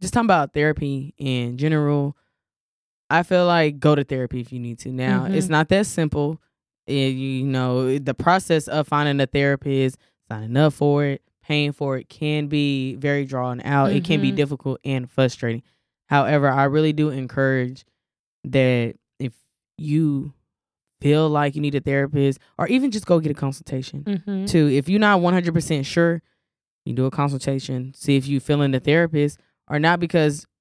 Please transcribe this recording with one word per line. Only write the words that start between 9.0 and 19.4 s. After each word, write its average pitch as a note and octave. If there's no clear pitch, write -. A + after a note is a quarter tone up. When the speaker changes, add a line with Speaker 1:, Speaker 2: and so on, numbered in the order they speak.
Speaker 1:
a C3+
therapist, C#3
signing A2
up D3
for D3
it, C#3
paying D3
for C#3
it -
can D3+
be C#3
very C#3+
drawn B2+
out. C#3
It -
can D#3+
be C#3
Speaker 2:
Mm-hmm. F#3+
Speaker 1:
difficult C#3
and C3
frustrating. A#2+
However, C#3+
I C#3
really D3+
do D3+
encourage C3
that B2+
if C3